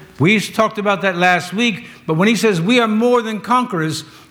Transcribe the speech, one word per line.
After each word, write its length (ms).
We 200
talked 400
about 240
that 140
last 380
week, 320
but 80
when 140
he 80
says 240
we 200
are 60
more 360
than 180
conquerors, 640